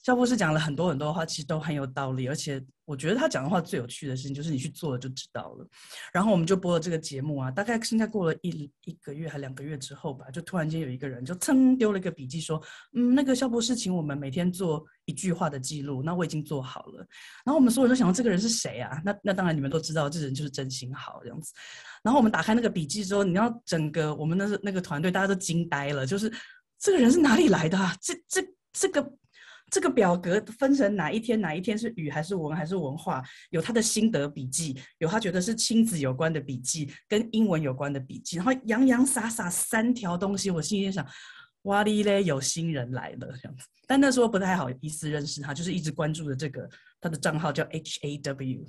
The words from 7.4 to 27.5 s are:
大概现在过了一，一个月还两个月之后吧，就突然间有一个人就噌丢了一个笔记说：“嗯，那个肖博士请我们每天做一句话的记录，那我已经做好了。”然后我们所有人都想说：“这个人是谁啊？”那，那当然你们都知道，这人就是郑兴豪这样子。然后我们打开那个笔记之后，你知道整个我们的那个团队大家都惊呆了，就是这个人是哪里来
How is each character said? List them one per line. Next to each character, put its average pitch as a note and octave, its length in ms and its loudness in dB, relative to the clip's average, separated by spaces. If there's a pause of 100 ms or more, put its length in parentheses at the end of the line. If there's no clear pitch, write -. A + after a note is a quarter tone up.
大 G3 140 -2
概 A3+ 160 0
现 A3+ 180 0
在 A3 80 2
过 G#3 180 -2
了 D#3 160 2
一， D#3+ 300 -6 (140)
一 E3+ 160 -12
个 D3 120 -12
月 D#3+ 140 -8
还 C#3+ 120 -8
两 C3+ 140 -8
个 C3 80 -12
月 D3 160 -8
之 C3+ 160 -12
后 C#3+ 200 -8
吧， B2+ 180 -16
就 E3 100 -10
突 F#3 160 -6
然 D#3 100 0
间 D#3+ 120 -4
有 D#3 80 -4
一 B2+ 100 -8
个 C#3 100 -8
人 B2+ 160 -8
就 E3+ 120 -6
噌 C4 420 4
丢 A3 140 4
了 G3 80 0
一 - 20 -8
个 F#3 80 -2
笔 C#3 160 -10
记 C3 140 -6
说 D#3 220 -4 (340)
：“嗯， B3 180 4
那 C#4+ 100 6
个 C4 120 4
肖 C4 120 0
博 A#3 140 0
士 A#3 140 0
请 F#3+ 180 -2
我 F3 80 0
们 C#3+ 160 -4
每 C#3 140 -6
天 F3 180 2
做 F3+ 340 -2 (200)
一 - 80 -8
句 F#3 220 -2
话 E3+ 160 0
的 C#3+ 100 -8
记 C#3+ 220 -8
录， C#3 200 -6
那 E3 140 -2
我 F3 80 0
已 D#3 60 -2
经 D#3 140 -4
做 C#3+ 180 -4
好 C3 240 -12
了。” - 200 -18 (380)
然 C4 100 0
后 - 20 4
我 D#4+ 40 6
们 B3+ 100 10
所 B3+ 120 2
有 B3+ 40 6
人 A#3 40 8
都 B3+ 60 6
想 A3 120 4
说 F#3 80 6
：“这 B3 80 0
个 A#3 60 4
人 F3+ 100 4
是 A3 80 0
谁 - 320 -2
啊？” B2 240 -8
那， G3+ 180 -2
那 G3 120 0
当 F#3 120 0
然 E3 100 2
你 D3+ 40 0
们 C3+ 100 -2
都 D#3+ 120 -2
知 D#3 120 -6
道， D3+ 160 2
这 D#3+ 120 -6
人 C3+ 120 -4
就 D3+ 120 -6
是 C#3 40 -6
郑 C3+ 200 -6
兴 C3 240 -8
豪 - 300 -12
这 - 60 -14
样 - 120 -12
子。 - 120 -14 (480)
然 A3 120 4
后 C#4+ 40 8
我 C4 60 8
们 G#3+ 80 6
打 D#3+ 100 0
开 G#3+ 140 4
那 A#3+ 60 4
个 A3+ 80 2
笔 D3 180 -4
记 G#3 160 -6
之 F#3 100 -2
后， G3+ 120 4
你 F3 80 2
知 F3+ 40 4
道 A#3 280 2
整 D#3 260 0
个 D3+ 240 0
我 D#3 100 -4
们 E3 120 0
的 G3 260 0
那 G3+ 80 -2
个 F#3+ 100 -2
团 E3 200 -4
队 F3+ 100 2
大 F#3 80 0
家 G3 80 2
都 G3 80 2
惊 E3+ 320 -2
呆 C#3+ 220 -2
了， C#3 160 -2
就 C#3 120 -2
是 A3 140 -2 (480)
这 G4+ 140 4
个 F4+ 40 6
人 B3 140 8
是 E4+ 80 6
哪 C#4 160 8
里 D#4+ 140 6
来 D#3+ 180 4